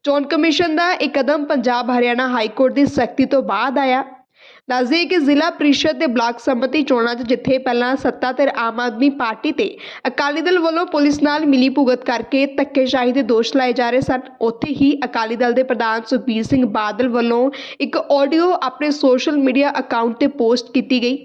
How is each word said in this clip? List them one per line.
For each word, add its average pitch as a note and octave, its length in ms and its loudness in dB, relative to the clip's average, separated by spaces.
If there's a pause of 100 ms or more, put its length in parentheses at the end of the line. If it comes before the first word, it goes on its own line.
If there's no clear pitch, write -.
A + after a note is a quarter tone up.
ਚੋਣ C#4+ 200 0
ਕਮਿਸ਼ਨ D#4+ 520 0
ਦਾ F4 160 2
ਇਹ D4+ 180 -2
ਕਦਮ C#4+ 340 0
ਪੰਜਾਬ B3 460 -2
ਹਰਿਆਣਾ A#3+ 380 0
ਹਾਈ A#3+ 200 -2
ਕੋਰਟ C4 240 2
ਦੀ C#4 140 4
ਸਖਤੀ B3+ 400 0
ਤੋਂ C4 180 2
ਬਾਅਦ A3+ 340 -2
ਆਇਆ। C4 260 0 (680)
ਦੱਸ B3+ 180 0
ਦੇਈਏ E4+ 160 2
ਕਿ F4+ 140 0
ਜ਼ਿਲ੍ਹਾ D4 320 2
ਪ੍ਰੀਸ਼ਦ D4+ 480 0
ਤੇ D#4+ 80 0
ਬਲਾਕ A#3 320 -2
ਸੰਮਤੀ C4+ 440 0
ਚੋਣਾਂ A#3+ 320 0
'ਚ B3 80 -8
ਜਿੱਥੇ C4 360 0
ਪਹਿਲਾਂ B3 380 0
ਸੱਤਾ B3+ 360 -2
ਧਿਰ C4+ 240 2
ਆਮ A3+ 240 -2
ਆਦਮੀ B3 320 0
ਪਾਰਟੀ C4+ 400 -4
ਤੇ G#3+ 160 -2 (400)
ਅਕਾਲੀ D4 320 -2
ਦਲ F4+ 180 2
ਵੱਲੋਂ E4 280 0
ਪੁਲਿਸ D4 360 2
ਨਾਲ D4 240 0
ਮਿਲੀ C4+ 220 4
ਭੁਗਤ B3+ 360 0
ਕਰਕੇ B3+ 400 0 (120)
ਧੱਕੇਸ਼ਾਹੀ C4 560 0
ਦੇ C#4 120 2
ਦੋਸ਼ A3+ 320 0
ਲਾਏ B3+ 160 2
ਜਾ A#3+ 180 0
ਰਹੇ B3+ 100 2
ਸਨ, C4 200 -2 (200)
ਉੱਥੇ A#3 340 -4
ਹੀ C#4 300 4
ਅਕਾਲੀ A#3 320 -4
ਦਲ A#3+ 160 0
ਦੇ B3+ 100 2
ਪ੍ਰਧਾਨ A3+ 440 -2
ਸੁਖਬੀਰ A#3+ 380 -2
ਸਿੰਘ B3+ 240 2
ਬਾਦਲ G#3+ 400 -2
ਵੱਲੋਂ A#3+ 420 0 (300)
ਇੱਕ C#4 160 -4 (160)
ਆਡੀਓ D#4+ 400 2 (100)
ਆਪਣੇ D4 300 -2
ਸੋਸ਼ਲ C#4+ 460 2
ਮੀਡੀਆ C4+ 400 2
ਅਕਾਊਂਟ A#3 400 -2
ਤੇ C#4+ 80 2
ਪੋਸਟ B3 480 0
ਕੀਤੀ B3+ 280 0
ਗਈ B3+ 220 -2